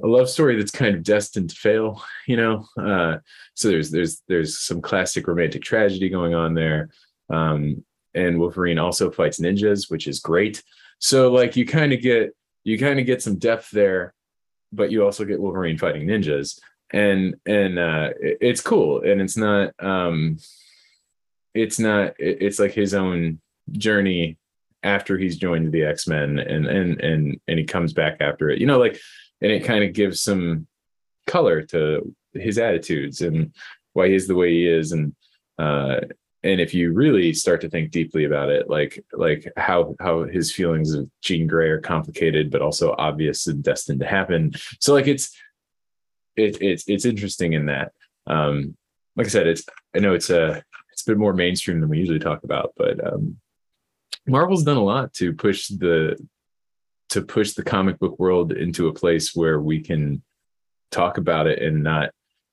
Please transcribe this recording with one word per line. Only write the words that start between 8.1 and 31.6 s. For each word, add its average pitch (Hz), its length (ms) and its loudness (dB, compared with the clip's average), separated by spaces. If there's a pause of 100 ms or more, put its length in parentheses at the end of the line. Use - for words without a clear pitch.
and 87 240 0
Wolverine 87 400 0
also 87 320 0
fights 76 280 0
ninjas, 101 520 0
which 82 160 -6
is 69 120 -8
great. 104 440 -2 (340)
So, 131 340 4
like, 123 240 4
you 123 100 2
kinda 147 320 2
get, 120 380 2 (280)
you 110 160 -2
kinda 139 240 0
get 123 180 0
some 101 160 -4
depth 113 320 -2
there, 95 460 0 (560)
but 104 180 0
you 104 160 4
also 101 180 0
get 98 160 -2
Wolverine 90 380 -2
fighting 76 300 -2
ninjas. 76 520 -2 (300)
And, 98 460 2 (100)
and, 98 320 2
uh, 80 320 0 (100)
it, 76 220 -2
it's 120 200 0
cool. 85 400 2
And 101 200 2
it's 95 160 -4
not, 104 420 2
um, 85 580 0 (1160)
it's 107 260 -2
not, 104 400 2
it, 85 220 -2
it's, 101 180 -2
like, 101 120 2
his 101 220 0
own 87 460 -2 (320)
journey 95 680 0 (460)
after 98 340 0
he's 90 200 -2
joined 82 340 0
the 80 120 2
X-Men 76 560 -2
and, 76 280 -2
and, 90 320 0
and, 76 480 0
and 82 100 -2
he 80 60 0
comes 82 300 -2
back 78 260 0
after 76 300 -2
it, 73 100 -2
you 120 80 2
know, 139 100 4
like, 123 220 2 (420)
and 104 80 2
it 101 140 0
kinda 107 240 2
gives 95 340 -2
some 85 460 -2 (580)
color 101 360 2